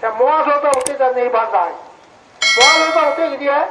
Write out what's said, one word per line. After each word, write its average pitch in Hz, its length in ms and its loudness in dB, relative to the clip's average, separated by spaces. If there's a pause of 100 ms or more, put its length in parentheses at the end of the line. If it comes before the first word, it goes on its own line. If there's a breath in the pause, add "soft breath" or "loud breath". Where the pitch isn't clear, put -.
তা 226 80 -2
মহা 262 340 0
সোজাবর্তী 285 500 0
তার 262 220 0
নির্বাণ 240 360 -2
যায়। 175 220 -2 (840)
মহা 320 280 4
সোজাবর্তী 320 440 0
কি 277 80 -8
দিয়ে? 277 220 0 (100)